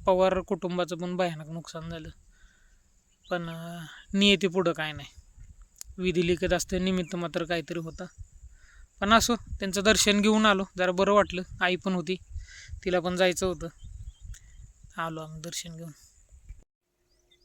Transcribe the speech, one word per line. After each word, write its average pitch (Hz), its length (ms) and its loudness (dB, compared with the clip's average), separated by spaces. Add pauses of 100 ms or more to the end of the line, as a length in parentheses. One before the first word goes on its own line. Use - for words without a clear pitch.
पवार 185 340 4
कुटुंबाचं 175 560 -2
पण 180 200 -6
भयानक 160 320 -2
नुकसान 165 420 -10
झालं, 165 180 -12 (1200)
पण, 170 220 -4
अं, 165 360 -12 (300)
नियती 196 320 6
पुढं 175 260 2
काय 156 200 -4
नाही. 143 160 -12 (920)
विधी 180 280 2
लिखित 175 260 0
असते, 180 260 0
निमित्त 185 380 -2
मात्र 170 280 -4
काहीतरी 170 340 -4
होतं. 160 260 -10 (960)
पण 202 120 4
असो, 226 220 6 (240)
त्यांचं 196 260 -2
दर्शन 208 360 6
घेऊन 220 260 4
आलो, 196 180 4 (140)
जरा 180 140 0
बरं 196 200 2
वाटलं. 185 300 4 (180)
आई 180 160 2
पण 190 180 -2
होती, 180 220 -2 (680)
तिला 180 160 2
पण 180 160 -2
जायचं 185 300 4
होतं, 165 220 -4 (1300)
आलो 160 220 -6
आम्ही 156 200 -14
दर्शन 165 360 -10
घेऊन. 160 160 -12 (1500)